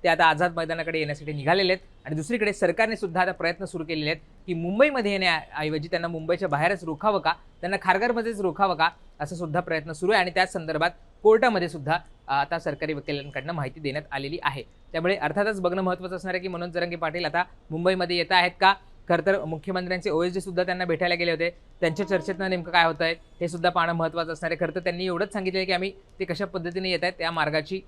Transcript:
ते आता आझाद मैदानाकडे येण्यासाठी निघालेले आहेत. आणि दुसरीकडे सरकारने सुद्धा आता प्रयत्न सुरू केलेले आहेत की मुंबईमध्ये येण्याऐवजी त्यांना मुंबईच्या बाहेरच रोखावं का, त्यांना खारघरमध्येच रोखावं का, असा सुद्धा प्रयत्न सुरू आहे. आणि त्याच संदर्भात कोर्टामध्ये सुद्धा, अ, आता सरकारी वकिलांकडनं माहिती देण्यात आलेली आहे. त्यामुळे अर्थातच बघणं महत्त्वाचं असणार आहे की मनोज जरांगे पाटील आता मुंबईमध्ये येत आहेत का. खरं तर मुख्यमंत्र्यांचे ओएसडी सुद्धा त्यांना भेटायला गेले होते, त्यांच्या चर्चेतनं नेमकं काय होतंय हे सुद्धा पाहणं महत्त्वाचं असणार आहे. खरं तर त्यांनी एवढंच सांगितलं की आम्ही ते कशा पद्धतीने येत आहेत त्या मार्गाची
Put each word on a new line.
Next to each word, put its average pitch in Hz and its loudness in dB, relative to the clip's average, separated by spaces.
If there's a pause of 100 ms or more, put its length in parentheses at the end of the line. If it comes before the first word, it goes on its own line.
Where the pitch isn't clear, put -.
ते 175 4
आता 165 6
आझाद 165 4
मैदानाकडे 165 -4
येण्यासाठी 147 -4
निघालेले 175 2
आहेत. - -6
आणि 147 -4
दुसरीकडे 202 -2
सरकारने 208 2
सुद्धा 180 -4
आता 180 2
प्रयत्न 170 -2
सुरू 165 -8
केलेले 156 -2
आहेत 160 -4 (260)
की 180 -2
मुंबईमध्ये 208 2
येण्याऐवजी 156 0
त्यांना 170 -2
मुंबईच्या 170 -2
बाहेरच 165 0
रोखावं 190 0
का, 160 2 (280)
त्यांना 190 -2
खारघरमध्येच 214 2
रोखावं 185 2
का, 160 2 (300)
असा 147 -6
सुद्धा 170 -2
प्रयत्न 160 -4
सुरू 180 0
आहे. 208 6
आणि 180 0
त्याच 185 0
संदर्भात 160 0 (320)
कोर्टामध्ये 220 6
सुद्धा, 151 -4 (340)
अ, 135 -2
आता 143 0
सरकारी 156 -4
वकिलांकडनं 143 -6
माहिती 156 -6
देण्यात 147 -4
आलेली 139 -6
आहे. 135 -2 (300)
त्यामुळे 180 0
अर्थातच 202 0
बघणं 180 0
महत्त्वाचं 185 -4
असणार 185 -6
आहे 180 -2
की 190 -6
मनोज 175 -6
जरांगे 170 -4
पाटील 165 -4
आता 170 0 (260)
मुंबईमध्ये 175 0
येत 170 0
आहेत 180 6 (100)
का. 196 8 (340)
खरं 165 4
तर 196 2
मुख्यमंत्र्यांचे 180 -4
ओएसडी 175 2
सुद्धा 180 -2
त्यांना 180 -2
भेटायला 175 2
गेले 170 0
होते, 165 0 (300)
त्यांच्या 165 0
चर्चेतनं 190 -2
नेमकं 175 -2
काय 170 6
होतंय 165 2 (260)
हे 170 0
सुद्धा 175 2
पाहणं 170 2
महत्त्वाचं 165 -2
असणार 160 -4
आहे. 170 0
खरं 160 -4
तर 190 -2
त्यांनी 175 -4
एवढंच 185 -2
सांगितलं 190 -2
की 185 -2
आम्ही 185 -2 (260)
ते 190 -4
कशा 180 -4
पद्धतीने 180 -4
येत 170 0
आहेत 180 0
त्या 165 -2
मार्गाची 156 -2